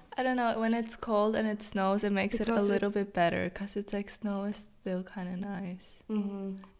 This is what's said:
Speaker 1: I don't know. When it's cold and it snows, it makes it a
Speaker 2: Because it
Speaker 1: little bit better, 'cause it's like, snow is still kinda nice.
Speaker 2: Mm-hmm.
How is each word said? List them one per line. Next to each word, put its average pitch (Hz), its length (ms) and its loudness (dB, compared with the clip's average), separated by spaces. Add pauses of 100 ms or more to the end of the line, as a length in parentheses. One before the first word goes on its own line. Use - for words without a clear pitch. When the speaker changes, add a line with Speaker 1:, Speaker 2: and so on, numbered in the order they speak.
(160)
Speaker 1:
I 254 60 -2
don't 254 140 2
know. 233 220 2
When 226 160 4
it's 226 220 -2
cold 214 400 2
and 220 100 2
it 214 160 -2
snows, 196 400 2
it 208 80 2
makes 202 260 2
it 214 120 0
a 233 40 2
Speaker 2:
Because 202 160 4
it 202 40 4
Speaker 1:
little 202 180 2
bit 202 220 -2
better, 180 380 4
'cause 202 260 -8
it's 202 160 -4
like, 202 180 -2
snow 202 340 -4
is 202 220 -6 (140)
still 185 240 -2
kinda 180 320 -8
nice. 196 720 -8
Speaker 2:
Mm-hmm. 196 480 -2 (240)